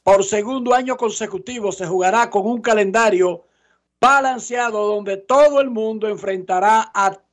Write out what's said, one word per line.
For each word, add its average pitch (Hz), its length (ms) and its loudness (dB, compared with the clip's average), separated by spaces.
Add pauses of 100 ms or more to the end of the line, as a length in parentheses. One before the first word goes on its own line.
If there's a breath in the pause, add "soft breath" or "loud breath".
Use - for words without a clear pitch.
Por 196 220 4
segundo 240 500 -2
año 254 220 -2
consecutivo 208 760 -6
se 180 160 -8
jugará 185 420 0
con 196 160 0
un 233 160 -4
calendario 202 840 0 (560)
balanceado 240 880 0
donde 202 280 -4
todo 277 440 4
el 269 100 -2
mundo 220 380 -4
enfrentará 196 840 0
a 196 280 -2 (120)